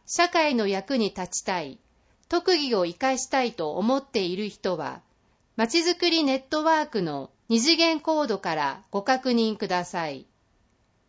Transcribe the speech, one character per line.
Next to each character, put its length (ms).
社 240
会 260
の 120
役 300
に 120
立 320
ち 40
た 160
い、 180
特 280
技 180
を 100
生 120
か 200
し 100
た 160
い 80
と 220
思 240
っ 60
て 200
い 140
る 100
人 300
は、 240
ま 100
ち 120
づ 160
く 140
り 140
ネ 120
ッ 60
ト 220
ワ 180
ー 40
ク 160
の 280
二 100
次 160
元 240
コ 220
ー 60
ド 120
か 160
ら 340
ご 140
確 280
認 260
く 100
だ 180
さ 240
い。 160